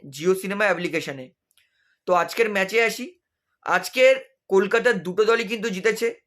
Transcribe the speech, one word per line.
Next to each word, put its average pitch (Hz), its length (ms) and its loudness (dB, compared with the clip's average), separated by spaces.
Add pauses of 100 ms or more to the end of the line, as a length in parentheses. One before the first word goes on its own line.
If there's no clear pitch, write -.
জিও 160 260 0
সিনেমা 202 300 -2
অ্যাপ্লিকেশনে। 160 640 -4 (760)
তো 185 80 0
আজকের 175 360 2
ম্যাচে 202 340 0
আসি। 240 360 -6 (420)
আজকের 254 540 2 (340)
কলকাতার 202 540 2
দুটো 185 220 0
দলই 226 180 2
কিন্তু 214 260 -6
জিতেছে। 220 460 -2 (120)